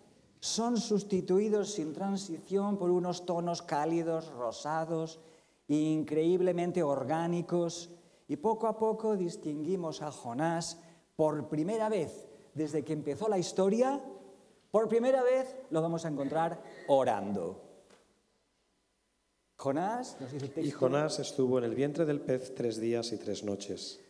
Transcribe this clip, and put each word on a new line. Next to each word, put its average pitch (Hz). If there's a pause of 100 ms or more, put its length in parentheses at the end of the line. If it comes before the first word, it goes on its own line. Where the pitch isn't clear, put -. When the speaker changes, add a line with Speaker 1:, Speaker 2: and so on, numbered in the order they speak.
(400)
Speaker 1:
son 233
sustituidos 202
sin 156
transición 196
por 175
unos 175
tonos 170
cálidos, 160
rosados, 160 (480)
increíblemente 170
orgánicos. 165 (360)
Y 147
poco 220
a 214
poco 220
distinguimos 165
a 151
Jonás 160 (340)
por 151
primera 214
vez 180 (280)
desde 151
que 156
empezó 147
la 208
historia, 226 (680)
por 214
primera 254
vez 254 (140)
lo 160
vamos 165
a -
encontrar 156 (260)
orando. 101 (2000)
Jonás, 190
nos 131
dice 139
el 135
Speaker 2:
Y -
Speaker 1:
texto. 151
Speaker 2:
Jonás 147
estuvo 131
en 120
el 113
vientre 143
del 143
pez 127
tres 113
días 117
y 104
tres 101
noches. 98